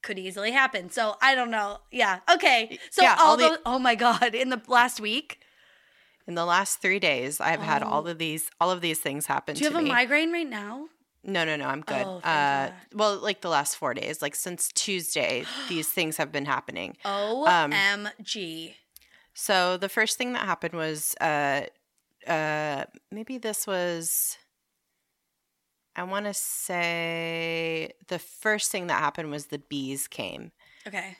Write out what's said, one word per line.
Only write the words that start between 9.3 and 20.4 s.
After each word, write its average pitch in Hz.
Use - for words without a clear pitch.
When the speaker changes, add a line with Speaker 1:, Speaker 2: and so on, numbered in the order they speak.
Speaker 1:
Do 160
you 302
Speaker 2:
to 285
Speaker 1:
have 339
a -
Speaker 2:
me. 277
Speaker 1:
migraine 269
right 339
now? 220
Speaker 2:
No, 185
no, 156
no, 143
I'm 139
good. 139
Speaker 1:
Oh, 185
thank -
Speaker 2:
Uh, 143
Speaker 1:
God. -
Speaker 2:
well, 208
like, 196
the 180
last 147
four 131
days, -
like, 143
since -
Tuesday, 156
Speaker 1:
<gasps> 262
Speaker 2:
these 160
things 160
have 151
been 143
happening. 123
Um, 208
Speaker 1:
O -
M 202
G. 165
Speaker 2:
so 185
the 190
first 220
thing 247
that 226